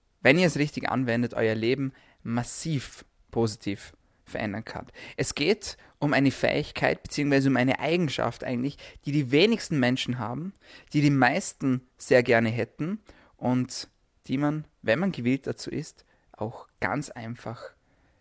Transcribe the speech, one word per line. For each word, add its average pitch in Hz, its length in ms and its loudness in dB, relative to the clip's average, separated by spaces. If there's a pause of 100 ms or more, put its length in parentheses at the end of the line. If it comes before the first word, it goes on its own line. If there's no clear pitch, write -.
(200)
wenn 139 180 6
ihr 180 100 4
es 147 100 0
richtig - 300 -2
anwendet, 120 460 0
euer 110 200 2
Leben 131 380 -2 (320)
massiv 123 800 -4 (260)
positiv 107 640 -4 (320)
verändern 107 400 -6
kann. - 240 -12 (280)
Es - 200 -2
geht 170 400 -2 (220)
um 147 140 0
eine 135 200 4
Fähigkeit, - 720 0
beziehungsweise 139 440 2
um 131 80 4
eine 123 220 2
Eigenschaft 143 640 -2
eigentlich, 131 340 -4 (280)
die 143 80 -4
die 139 180 0
wenigsten 175 480 4
Menschen 127 400 0
haben, 131 340 -8 (400)
die 151 80 2
die 147 100 6
meisten 135 760 2 (100)
sehr 123 280 4
gerne 117 240 4
hätten 151 500 -4 (380)
und 127 520 -2 (400)
die 127 100 -2
man, 151 280 -2 (160)
wenn 113 180 2
man 190 100 -2
gewillt 131 380 -2
dazu - 200 -8
ist, - 360 -10 (280)
auch - 360 -10 (100)
ganz 131 320 -4
einfach 117 640 -12 (480)